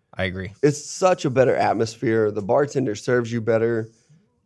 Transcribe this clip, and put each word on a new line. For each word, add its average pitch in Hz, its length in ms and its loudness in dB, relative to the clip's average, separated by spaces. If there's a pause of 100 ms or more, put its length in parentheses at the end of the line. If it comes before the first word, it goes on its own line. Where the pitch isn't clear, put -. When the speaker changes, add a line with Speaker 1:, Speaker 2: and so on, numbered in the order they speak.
(160)
Speaker 1:
I 95 100 -2
agree. 92 360 -6
Speaker 2:
It's 147 220 2
such 180 420 0
a 147 40 0
better 127 260 4
atmosphere. 110 760 0
The 107 120 -6
bartender 135 520 0
serves 120 360 -2
you 117 100 -4
better. 113 480 0 (560)